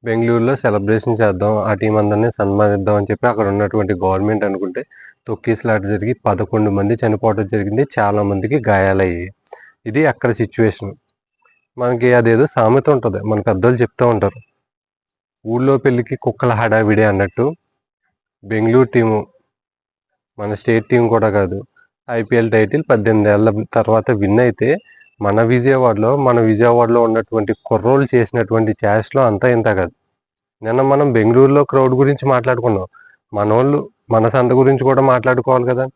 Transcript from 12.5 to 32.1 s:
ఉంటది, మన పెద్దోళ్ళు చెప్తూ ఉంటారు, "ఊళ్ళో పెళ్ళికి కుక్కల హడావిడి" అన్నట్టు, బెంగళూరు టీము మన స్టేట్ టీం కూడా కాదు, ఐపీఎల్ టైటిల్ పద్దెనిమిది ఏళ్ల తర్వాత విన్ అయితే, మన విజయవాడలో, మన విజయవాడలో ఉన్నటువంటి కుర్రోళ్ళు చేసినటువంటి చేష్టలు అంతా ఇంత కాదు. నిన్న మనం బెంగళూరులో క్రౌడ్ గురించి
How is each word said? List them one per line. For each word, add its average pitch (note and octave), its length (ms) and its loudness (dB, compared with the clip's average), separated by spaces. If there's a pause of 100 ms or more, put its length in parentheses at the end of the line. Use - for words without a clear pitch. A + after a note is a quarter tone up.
ఉంటది, A2 340 0
మన G#2+ 180 -4
పెద్దోళ్ళు A2+ 400 0
చెప్తూ A#2+ 260 0
ఉంటారు, G#2 320 0 (1040)
"ఊళ్ళో B2+ 320 0
పెళ్ళికి B2 380 -2
కుక్కల A#2+ 380 -4
హడావిడి" A2 500 2
అన్నట్టు, G2+ 420 0 (1000)
బెంగళూరు A2+ 460 2
టీము A2+ 300 0 (1160)
మన G#2 160 -8
స్టేట్ A2+ 360 -2
టీం A#2+ 180 2
కూడా A2 220 2
కాదు, G2 280 -2 (500)
ఐపీఎల్ A#2 440 -2
టైటిల్ A2+ 380 0
పద్దెనిమిది G#2+ 400 2
ఏళ్ల G#2 200 4 (240)
తర్వాత A2 380 0
విన్ G2+ 280 0
అయితే, A#2+ 300 0 (520)
మన G#2 200 0
విజయవాడలో, A#2+ 760 2
మన C3 220 2
విజయవాడలో A#2 640 2
ఉన్నటువంటి A2+ 520 -2 (100)
కుర్రోళ్ళు B2+ 420 0
చేసినటువంటి A2+ 680 0
చేష్టలు G#2+ 500 -2
అంతా A2+ 280 0
ఇంత A#2 240 0
కాదు. F#2 200 -4 (680)
నిన్న A2+ 200 -2
మనం C#3 320 2
బెంగళూరులో B2+ 500 4
క్రౌడ్ C3 300 0
గురించి C3+ 360 0